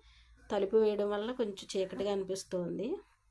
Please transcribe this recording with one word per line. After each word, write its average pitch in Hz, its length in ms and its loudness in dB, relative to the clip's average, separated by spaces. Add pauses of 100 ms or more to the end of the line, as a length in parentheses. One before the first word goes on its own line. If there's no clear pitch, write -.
(500)
తలుపు 202 280 4
వేయడం 208 320 4
వల్ల 208 220 -2
కొంచెం 214 360 -4
చీకటిగా 190 440 -2
అనిపిస్తుంది. 185 760 -2 (440)